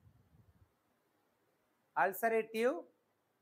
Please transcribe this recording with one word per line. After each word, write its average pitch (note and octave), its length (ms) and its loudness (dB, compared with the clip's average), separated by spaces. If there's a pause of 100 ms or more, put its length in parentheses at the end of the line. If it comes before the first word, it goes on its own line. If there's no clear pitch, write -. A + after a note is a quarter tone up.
(2000)
ulcerative A3 840 0 (600)